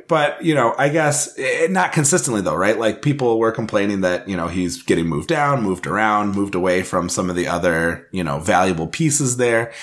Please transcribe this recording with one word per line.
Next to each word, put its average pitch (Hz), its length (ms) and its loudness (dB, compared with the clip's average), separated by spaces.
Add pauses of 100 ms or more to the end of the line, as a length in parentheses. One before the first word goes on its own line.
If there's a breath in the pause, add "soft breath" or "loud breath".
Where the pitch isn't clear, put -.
But, 147 360 0
you 160 120 2
know, 117 200 4
I 143 140 2
guess, 147 480 0
eh, 135 320 0
not 185 220 0
consistently 139 500 0
though, 82 140 -2
right? 101 240 2
Like, 110 240 -2
people 131 340 2
were 113 140 2
complaining 104 500 -2
that, 90 260 0
you 98 80 -4
know, 85 120 -2
he's 87 340 -4
getting 85 240 2
moved 78 220 -2
down, 143 340 0
moved 92 240 -2
around, 104 480 0
moved 98 220 -2
away 92 260 2
from 90 260 -2
some 92 220 -2
of 87 60 -4
the 85 120 0
other, 85 640 0
you 92 120 -4
know, 76 160 -4
valuable 90 480 0
pieces 139 500 0
there. 120 340 2 (120)